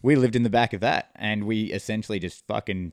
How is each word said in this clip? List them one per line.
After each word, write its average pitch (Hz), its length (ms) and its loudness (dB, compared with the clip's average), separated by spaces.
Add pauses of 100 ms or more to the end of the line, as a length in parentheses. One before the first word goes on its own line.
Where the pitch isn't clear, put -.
we 139 120 4
lived 127 220 4
in 120 80 2
the 113 60 2
back 117 220 2
of 98 100 -6
that, - 340 0
and 107 300 -2
we 110 260 -2
essentially 107 480 -4
just - 260 -8
fucking 95 460 -4